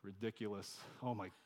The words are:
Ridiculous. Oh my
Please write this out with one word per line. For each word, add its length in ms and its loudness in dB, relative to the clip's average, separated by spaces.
Ridiculous. 760 0
Oh 120 6
my 160 0